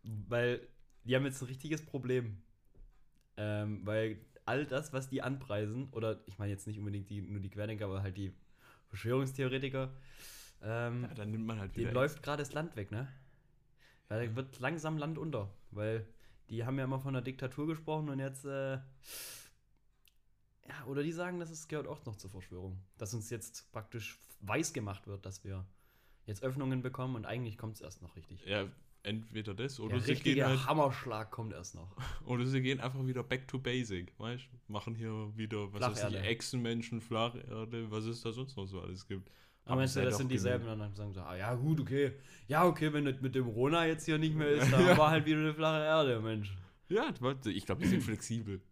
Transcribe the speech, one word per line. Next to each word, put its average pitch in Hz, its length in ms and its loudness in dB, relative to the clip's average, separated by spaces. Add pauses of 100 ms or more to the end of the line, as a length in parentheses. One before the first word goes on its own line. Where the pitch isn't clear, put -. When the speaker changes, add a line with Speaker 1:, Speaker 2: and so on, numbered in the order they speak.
Speaker 1:
weil 117 600 0 (380)
die 123 120 4
haben 139 100 4
jetzt 131 160 -4
ein 120 60 -6
richtiges 151 360 -4
Problem. 123 600 0 (920)
Ähm, 104 480 -2
weil 110 400 0 (220)
all 139 220 0
das, 143 260 -2
was 131 160 -4
die - 140 4
anpreisen, 120 680 -2
oder 110 360 0
ich 98 100 -14
meine 101 140 -2
jetzt 98 160 -6
nicht 107 100 -6
unbedingt 101 320 -4
die, 101 140 -4
nur 101 180 -4
die 95 80 -6
Querdenker, 104 360 -4
aber 95 180 0
halt 92 140 -2
die 98 140 -4 (580)
Verschwörungstheoretiker, 131 1000 0 (720)
ähm, 117 480 -2
Speaker 2:
Ja, - 60 -10
dann 107 160 -4
nimmt 110 160 -2
man 110 120 -2
halt 98 160 -6
Speaker 1:
denen 113 100 0
Speaker 2:
wieder 113 80 0
Speaker 1:
läuft 139 280 2
gerade 147 220 -2
das 139 100 -8
Land 160 220 -4
weg, 104 160 -6
ne? 131 200 -6 (960)
Weil 110 120 -4
da 117 120 -2
Speaker 2:
Ja. 113 40 -4
Speaker 1:
wird 135 240 -6
langsam 156 400 -2
Land 156 180 -2
unter, 131 340 -2 (200)
weil 107 340 -2 (460)
die 113 120 -4
haben 131 140 -2
ja 135 60 -2
immer 131 160 -2
von 135 140 -4
der 123 100 -2
Diktatur 135 420 -4
gesprochen 156 440 -2
und 135 100 -2
jetzt, 135 260 -6
äh, 135 320 -2 (1900)
ja, 143 180 -12
oder 139 180 0
die 165 80 0
sagen, 175 280 -4
das 165 100 -6
ist, 160 180 -14
gehört 151 200 -4
auch - 180 -10
noch 107 100 -6
zur 95 140 -14
Verschwörung, 95 500 -10 (180)
dass 107 160 -6
uns 107 160 -6
jetzt - 420 -10
praktisch 107 480 -10 (220)
weiß 120 320 0
gemacht 101 340 -6
wird, 101 180 -10
dass 95 180 -10
wir 95 220 -6 (600)
jetzt 107 180 -6
Öffnungen 131 380 0
bekommen 127 340 -4
und 110 100 -6
eigentlich 117 320 -4
kommt's 110 240 -8
erst - 200 -14
noch - 140 -16
richtig. 87 300 -16
Speaker 2:
Ja, 98 220 0 (360)
entweder 107 520 -4
das 127 240 -4
oder 107 160 -2
Speaker 1:
Der 123 60 4
Speaker 2:
sie 135 100 2
Speaker 1:
richtige 135 240 4
Speaker 2:
gehen 135 100 6
halt 131 220 4
Speaker 1:
Hammerschlag 131 640 2
kommt 110 220 -6
erst 85 220 -12
noch. 90 220 -12
Speaker 2:
<laughs> - 300 -6
Oder 123 180 2
sie 131 160 4
gehen 131 180 2
einfach 131 260 -2
wieder 123 180 0
back 131 240 -2
to 131 100 -4
basic, 117 640 -2
weißt 120 260 -6
du? - 260 -16
Machen 107 220 -4
hier 110 420 -4
wieder, 104 380 -2
was 104 80 -2
weiß 107 120 4
ich, 101 60 -2
Speaker 1:
Flacherde. 101 280 0
Speaker 2:
Echsenmenschen, 117 760 0
Flacherde, 113 880 -2
was 107 160 -2
es 117 160 -4
da 117 100 -2
sonst 131 240 -6
noch 98 120 -6
so 95 140 -6
alles 92 260 -8
gibt. 95 240 -6 (340)
Speaker 1:
Aber - 120 0
meinst 131 180 2
du, - 60 2
Speaker 2:
Aber - 80 4
Speaker 1:
das 104 80 2
sind 131 100 0
Speaker 2:
doch 127 80 0
Speaker 1:
dieselben, 117 300 2
Speaker 2:
genug. 110 140 -4
Speaker 1:
dann 104 160 -4
sagen 104 180 -6
sie, 92 120 -8
ah 90 100 -8
ja, 107 200 -2
gut, 147 240 4
okay. 135 320 4 (360)
Ja, 156 180 6
okay, 156 280 4
wenn 147 120 2
das 135 160 2
mit 131 140 0
dem 127 120 4
Rona 139 400 4
jetzt 160 180 2
hier 156 140 4
nicht 156 160 4
mehr 151 140 4
ist, 143 220 8
dann - 100 10
Speaker 2:
<laughs> 175 40 12
Ja. 180 40 10
Speaker 1:
haben 175 80 12
wir 151 120 10
halt 156 160 6
wieder 156 140 6
eine 156 160 4
flache 156 280 4
Erde, 151 360 6
Mensch. 107 360 -2 (340)
Speaker 2:
Ja, 240 300 2
warte, 127 320 0
ich 95 140 -2
glaub, 104 140 0
die - 80 4
sind 180 160 6
flexibel. 104 580 -4 (100)